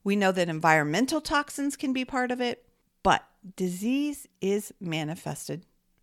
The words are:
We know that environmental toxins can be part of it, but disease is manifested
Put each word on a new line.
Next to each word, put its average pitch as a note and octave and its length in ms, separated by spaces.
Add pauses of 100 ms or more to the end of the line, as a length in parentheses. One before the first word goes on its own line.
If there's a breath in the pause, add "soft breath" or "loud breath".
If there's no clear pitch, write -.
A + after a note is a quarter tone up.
We G3+ 100
know G3 160
that F3+ 180
environmental D#3+ 720
toxins D4 560
can C4 160
be B3+ 120
part B3+ 260
of B3 100
it, A#3+ 240 (380)
but - 240 (300)
disease A#3+ 720 (120)
is G3+ 400
manifested D#3+ 840 (360)